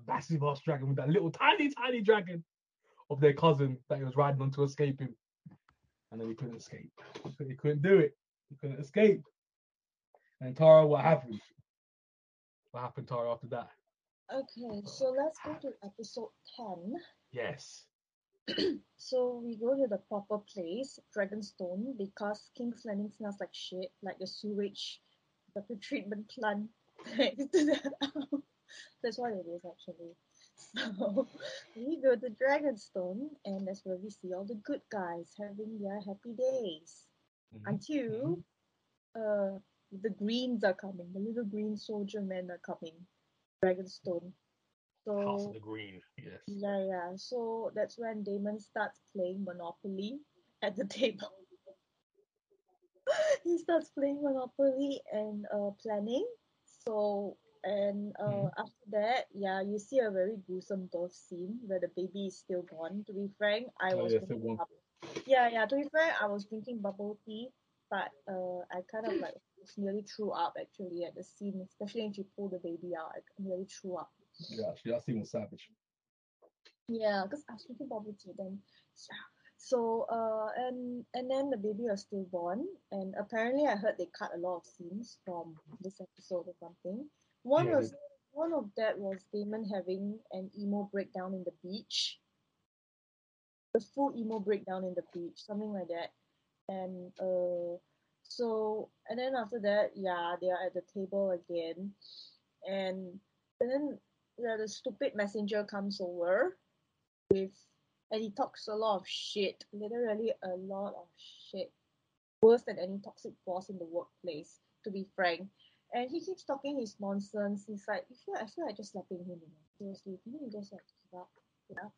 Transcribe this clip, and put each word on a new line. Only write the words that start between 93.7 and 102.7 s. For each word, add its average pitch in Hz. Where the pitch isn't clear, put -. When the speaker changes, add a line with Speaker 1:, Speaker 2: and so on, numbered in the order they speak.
Speaker 2:
The 226
full 277
emo 220
breakdown 190
in 180
the 175
beach, 175
something 214
like 180
that. 170
And, 185
uh, 180
so, 214
and 233
then 262
after 226
that, 208
yeah, 175
they 180
are 180
at 175
the 175
table 196
again. 175
And, 190